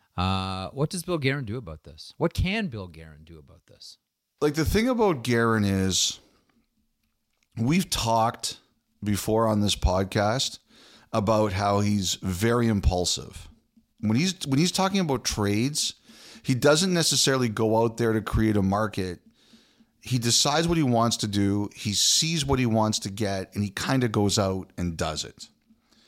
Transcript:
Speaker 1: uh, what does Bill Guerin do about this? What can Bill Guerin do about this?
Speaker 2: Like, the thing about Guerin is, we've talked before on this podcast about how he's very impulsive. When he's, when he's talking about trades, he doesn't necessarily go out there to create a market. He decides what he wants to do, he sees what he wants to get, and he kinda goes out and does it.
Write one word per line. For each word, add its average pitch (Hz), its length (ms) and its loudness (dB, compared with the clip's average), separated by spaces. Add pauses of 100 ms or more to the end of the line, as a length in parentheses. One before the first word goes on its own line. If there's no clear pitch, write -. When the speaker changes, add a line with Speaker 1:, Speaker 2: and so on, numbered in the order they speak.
(180)
Speaker 1:
uh, 95 520 -2
what 139 200 -4
does 180 140 -8
Bill 175 140 -4
Guerin 135 280 -4
do 104 120 -8
about 82 260 -14
this? - 340 -20
What 165 160 -2
can 196 340 -2
Bill 107 220 -10
Guerin 80 340 -20
do 82 160 -20
about 78 280 -20
this? - 300 -20 (440)
Speaker 2:
Like, 147 140 2
the 156 100 0
thing 226 240 2
about 202 340 2
Guerin 117 400 2
is, 95 560 0 (1400)
we've 143 320 0
talked 113 680 0 (460)
before 110 440 2
on 107 140 2
this 101 160 0
podcast 101 840 0 (540)
about 107 400 2
how 101 260 2
he's 101 360 0
very 113 520 0
impulsive. 90 800 -2 (540)
When 107 160 2
he's, 180 180 0 (100)
when 135 140 0
he's 175 120 2
talking 190 280 0
about 143 240 0
trades, 110 720 -2 (480)
he 135 120 0
doesn't 156 380 4
necessarily 135 560 2
go 110 340 2
out 113 140 0
there 113 160 2
to 110 80 0
create 110 360 2
a 101 40 2
market. 98 580 -2 (840)
He 127 160 -2
decides 143 500 2
what 170 100 2
he 156 60 2
wants 117 340 2
to 110 100 -2
do, 101 480 0
he - 180 -4
sees 160 520 0
what 135 140 0
he 127 60 2
wants 110 340 2
to 104 120 -8
get, 98 420 -6
and 101 100 -4
he 101 60 -4
kinda 131 380 -2
goes 104 320 2
out 95 380 -2
and 87 180 -4
does 78 300 -6
it. - 240 -20 (580)